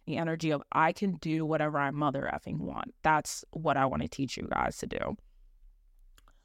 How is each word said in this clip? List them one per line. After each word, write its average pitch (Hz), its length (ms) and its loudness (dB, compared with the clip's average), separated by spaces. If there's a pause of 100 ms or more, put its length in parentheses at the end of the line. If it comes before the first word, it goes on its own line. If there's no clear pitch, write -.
the 156 100 -2
energy 165 340 0
of, 143 120 0 (100)
"I 160 200 4
can 190 240 -2
do 160 280 0
whatever 151 340 2
I 139 120 2
mother 143 420 0
effing - 260 -6
want." - 440 -6
That's - 480 2
what 156 260 0
I 135 100 4
wanna 143 220 0
teach - 280 -4
you - 140 -6
guys - 280 0
to - 80 -6
do. - 300 -4 (1300)